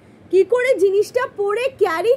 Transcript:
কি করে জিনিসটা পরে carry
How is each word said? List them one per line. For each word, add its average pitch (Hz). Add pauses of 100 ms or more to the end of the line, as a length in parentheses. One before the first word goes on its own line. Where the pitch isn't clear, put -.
(320)
কি 381
করে 494
জিনিসটা 403 (100)
পরে 415
carry 370